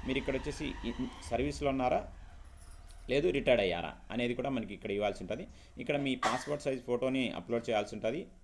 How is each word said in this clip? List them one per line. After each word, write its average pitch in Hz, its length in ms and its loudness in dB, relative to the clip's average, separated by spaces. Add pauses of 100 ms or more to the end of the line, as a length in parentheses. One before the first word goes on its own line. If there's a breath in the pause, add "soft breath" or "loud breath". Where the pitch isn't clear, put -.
మీరు 131 120 2
ఇక్కడ 131 160 0
వచ్చేసి 139 300 -2
ఇ-, 135 440 -4 (220)
సర్వీస్లో 139 400 0
ఉన్నారా 131 380 2 (1000)
లేదు 143 200 4
రిటైర్డ్ 123 320 6
అయ్యారా 85 340 2 (140)
అనేది 120 240 2
కూడా 127 160 -2
మనకి 107 240 -2
ఇక్కడ 104 160 -6
ఇవ్వాల్సి 101 320 2
ఉంటుంది. 117 240 -4 (320 loud breath)
ఇక్కడ 147 180 2
మీ 135 200 2
పాస్‌పోర్ట్ 131 480 0
సైజ్ 131 180 0
ఫోటోని 127 480 2
అప్‌లోడ్ 113 400 -2
చేయాల్సి 107 240 2
ఉంటుంది. 113 320 -2 (180)